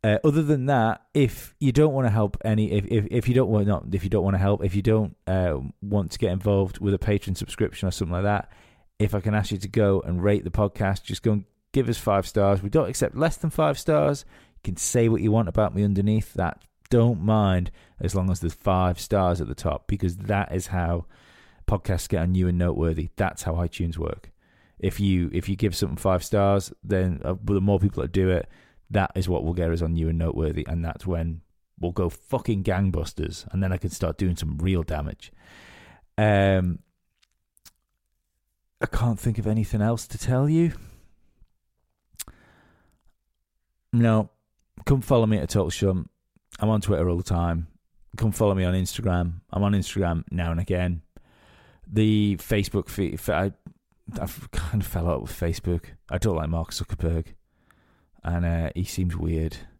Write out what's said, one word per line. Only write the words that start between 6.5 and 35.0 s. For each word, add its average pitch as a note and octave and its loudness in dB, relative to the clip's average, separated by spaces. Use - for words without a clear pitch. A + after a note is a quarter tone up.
with G2 0
a F#2 -2
Patreon G2 -2
subscription - -4
or - 0
something F2 -4
like F2+ -2
that, G#2 -2
if G#2+ 0
I G2+ 0
can G#2+ -2
ask G#2+ 0
you G2+ -4
to F#2+ -8
go G2 2
and F2 -4
rate G2+ 2
the F3 -4
podcast, G2+ -2
just - -10
go A2 2
and G#2 0
give B2+ 0
us A2+ -2
five G2 0
stars. G2 2
We G2+ -4
don't D3+ 2
accept - -2
less D3+ 0
than D#3+ -4
five D3+ 0
stars. D3 0
You - -20
can F#2 -6
say A#2 2
what A2+ 2
you G#2 2
want A2 2
about G#2 0
me G2+ 2
underneath G#2 0
that. F2 -4
Don't A#2 4
mind, G2 2
as F2+ -4
long F#2+ 0
as F2+ 0
there's E2+ -4
five F#2 0
stars F2+ 0
at D2 -4
the - -8
top, - -6
because F#2 -2
that G2+ -2
is F2+ -4
how F2 -2
podcasts G2 -2
get E2 0
on F2+ 0
New F#2 4
and F2 2
Noteworthy. E2 0
That's - -2
how E2 -4
iTunes E2+ -4
work. - -8
If G2 -4
you, F#2 2
if F#2 -4
you G2 -2
give G2 0
something F2 -4
five F#2 0
stars, G2 2
then, F#2 0
uh, F#2 -2
the G2+ 2
more G2 2
people G2 0
that D#2 -4
do F#2 2
it, F2+ 0
that G2+ 0
is F#2 -2
what D#2 0
will E2 -2
get E2+ 0
us E2 0
on E2 -2
New D#2+ 0
and E2 0
Noteworthy, D#2+ -2
and E2 -4
that's - -8
when E2 -4
we'll F2 -2
go F2+ -2
fucking A2 -4
gangbusters, E2+ -2
and F#2 -2
then F#2 0
I F2+ -2
can E2+ -4
start - -4
doing F2+ 0
some D#2 -6
real F2 0
damage. - -8